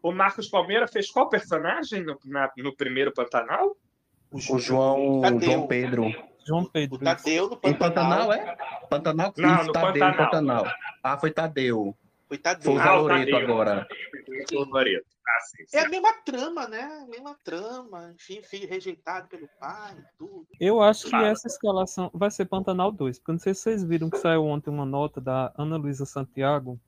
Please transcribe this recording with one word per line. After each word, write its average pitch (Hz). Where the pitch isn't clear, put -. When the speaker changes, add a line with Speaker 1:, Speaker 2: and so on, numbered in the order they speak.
Speaker 1:
o, 170
o -
Marcos 196
Palmeira 202
fez 202
qual -
personagem 202
no, 147
na, 135
no 135
primeiro 131
Pantanal? 131
Speaker 2:
O 143
Speaker 3:
O -
Speaker 2:
Ju-, 131
Speaker 3:
João, 135
Speaker 2:
Tadeu. 120
Speaker 3:
João -
Pedro. 123
Speaker 4:
João 170
Pedro, 143
Speaker 2:
O 127
Tadeu 165
no 240
Speaker 3:
Em 147
Pantanal, 175
Speaker 2:
Pantanal. 208
Speaker 3:
é? -
Pantanal? 160
Speaker 1:
Não, 180
Speaker 3:
Isso, 160
Speaker 1:
no 156
Speaker 3:
Tadeu, 175
Speaker 1:
Pantanal. 185
Speaker 3:
Pantanal. 127
Ah, 139
foi 156
Tadeu. 127
Speaker 2:
Foi 143
Tadeu. 170
Speaker 3:
Foi 139
o 139
Zé -
Speaker 1:
Ah, -
o 151
Speaker 3:
Loreto 135
Speaker 1:
Tadeu. 127
Speaker 3:
agora. 107
Speaker 1:
O 139
Loreto. 127
Ah, 117
sim, -
sim. 277
Speaker 2:
É 311
a 311
mesma 381
trama, 277
né? 220
A 294
mesma 262
trama. 190
Enfim, 196
filho 196
rejeitado 185
pelo 160
pai 196
e -
tudo. 370
Speaker 4:
Eu 214
acho 214
que -
Speaker 1:
Claro. 220
Speaker 4:
essa 220
escalação 190
vai 202
ser 190
Pantanal 190
dois, 135
porque -
eu -
não 165
sei 196
se 190
vocês 220
viram 165
que 196
saiu 160
ontem 147
uma 143
nota 139
da 131
Ana 156
Luísa 143
Santiago 135